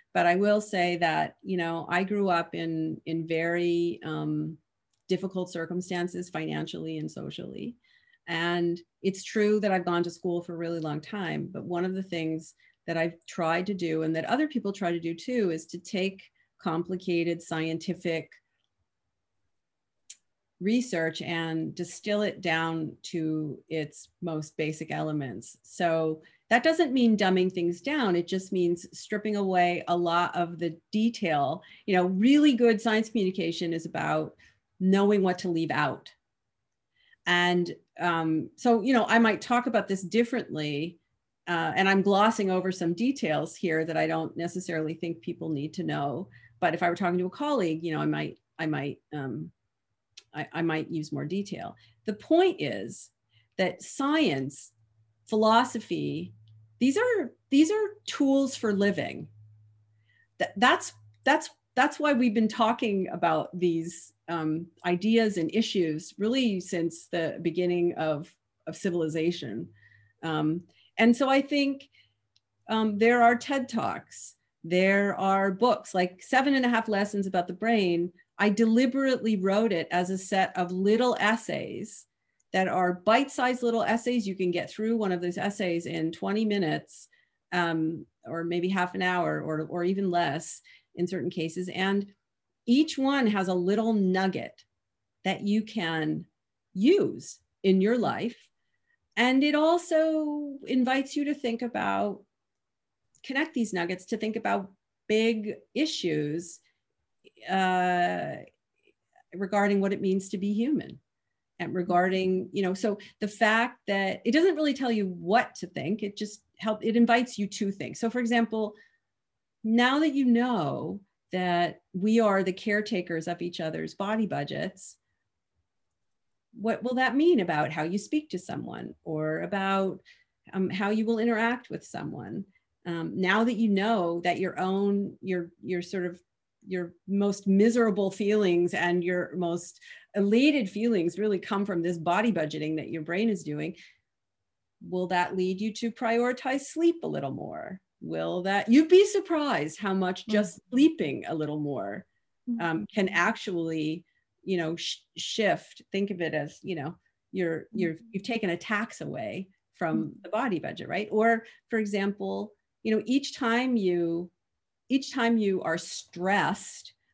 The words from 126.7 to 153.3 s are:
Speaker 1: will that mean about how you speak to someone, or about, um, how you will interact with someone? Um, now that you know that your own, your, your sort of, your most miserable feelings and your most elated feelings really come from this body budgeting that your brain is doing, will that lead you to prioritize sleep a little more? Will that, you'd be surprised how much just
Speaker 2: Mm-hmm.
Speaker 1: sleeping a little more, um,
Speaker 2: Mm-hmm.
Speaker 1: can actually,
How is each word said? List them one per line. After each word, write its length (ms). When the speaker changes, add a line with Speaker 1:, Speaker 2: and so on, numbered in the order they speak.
Speaker 1:
will 140
that 200
mean 240
about 320
how 120
you 120
speak 340
to 80
someone, 560
or 360
about, 600
um, 160
how 220
you 160
will 120
interact 520
with 140
someone? 600
Um, 300
now 300
that 100
you 160
know 540
that 160
your 180
own, 640
your, 280
your 180
sort 240
of, 160
your 260
most 380
miserable 640
feelings 640
and 280
your 320
most 460
elated 540
feelings 500
really 200
come 260
from 160
this 160
body 340
budgeting 460
that 140
your 120
brain 280
is 120
doing, 320
will 200
that 300
lead 240
you 120
to 180
prioritize 720
sleep 400
a 60
little 240
more? 480
Will 380
that, 260
you'd 200
be 180
surprised 720
how 160
much 320
just 320
Speaker 2:
Mm-hmm. 180
Speaker 1:
sleeping 520
a 60
little 260
more, 440
um, 180
Speaker 2:
Mm-hmm. 140
Speaker 1:
can 160
actually, 960